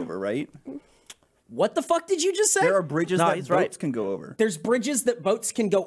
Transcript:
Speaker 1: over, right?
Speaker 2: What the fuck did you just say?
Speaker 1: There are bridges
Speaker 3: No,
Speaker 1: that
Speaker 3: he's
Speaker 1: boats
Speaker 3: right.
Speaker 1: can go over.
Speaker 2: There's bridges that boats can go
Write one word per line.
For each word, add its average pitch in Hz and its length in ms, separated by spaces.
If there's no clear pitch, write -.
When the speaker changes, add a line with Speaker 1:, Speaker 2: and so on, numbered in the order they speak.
Speaker 1:
over, 82 180
right? 107 300
Speaker 2:
What 160 260
the 320 80
fuck 339 240
did 349 160
you 370 120
just 427 200
say? 392 80
Speaker 1:
There 196 120
are 185 80
bridges 165 360
Speaker 3:
No, 170 80
Speaker 1:
that 160 100
Speaker 3:
he's 135 120
Speaker 1:
boats 180 120
Speaker 3:
right. - 180
Speaker 1:
can 147 140
go 107 200
over. - 260
Speaker 2:
There's 220 180
bridges 240 480
that 233 180
boats 208 300
can 220 160
go 190 180